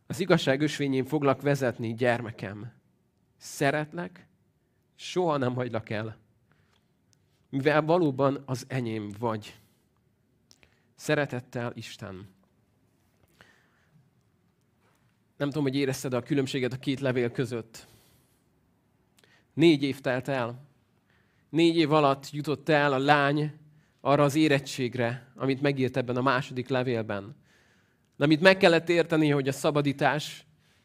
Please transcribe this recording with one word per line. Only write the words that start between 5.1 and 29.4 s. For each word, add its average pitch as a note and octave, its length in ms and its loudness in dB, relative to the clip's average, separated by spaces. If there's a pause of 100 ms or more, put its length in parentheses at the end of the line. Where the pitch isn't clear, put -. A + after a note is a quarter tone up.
nem B2+ 180 0
hagylak A#2 360 -6
el, A2 260 -6 (1300)
mivel C#3+ 320 2
valóban C#3+ 640 2
az B2 220 -6
enyém A2 500 -6
vagy. A2 400 -6 (1400)
Szeretettel, B2+ 800 -4
Isten. G2 540 -16 (3000)
Nem C#3+ 120 -4
tudom, C#3+ 140 -4
hogy C3+ 140 -2
érezted C3 360 -2
a A#2+ 100 -2
különbséget C3+ 500 -2
a C3 60 -6
két C3+ 220 -4
levél B2 300 0
között. A#2+ 560 -8 (1700)
Négy D3+ 240 6
év C3+ 180 -2
telt B2+ 280 -4
el. B2+ 380 -4 (840)
Négy E3 280 4
év D3+ 160 4
alatt C#3+ 380 2
jutott C#3+ 380 -6
el D3 240 4
a C3 60 2
lány D3 540 2 (480)
arra C#3+ 240 4
az C#3 100 2
érettségre, B2+ 1000 0
amit C3 260 -2
megírt C3+ 360 0
ebben B2 200 -2
a B2 60 0
második B2+ 460 -2
levélben. A2+ 680 -4 (800)
De C#3+ 80 2
amit D3+ 160 4
meg F#3+ 160 6
kellett E3+ 320 4
érteni, D#3+ 420 2
hogy C#3+ 180 0